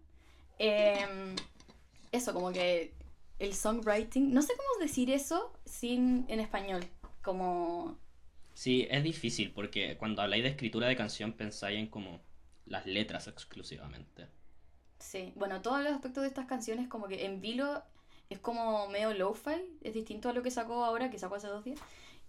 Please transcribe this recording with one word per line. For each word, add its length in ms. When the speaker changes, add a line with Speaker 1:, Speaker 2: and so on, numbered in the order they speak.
Speaker 1:
Em, 800
eso, 220
como 180
que 420
el 160
songwriting, 800
no 80
sé 160
cómo 260
decir 280
eso 420
sin, 640
en 120
español, 440
como 760
Speaker 2:
Sí, 360
es 140
difícil, 500
porque 440
cuando 240
habláis 220
de 60
escritura 380
de 100
canción 340
pensáis 480
en 80
como 320
las 200
letras 440
exclusivamente. 1000
Speaker 1:
Sí, 400
bueno, 240
todos 200
los 120
aspectos 300
de 40
estas 200
canciones, 420
como 180
que 180
en 140
Vilo 420
es 100
como 500
medio 240
lo-fi, 680
es 120
distinto 340
a 60
lo 100
que 80
sacó 320
ahora, 260
que 80
sacó 180
hace 120
dos 160
días. 160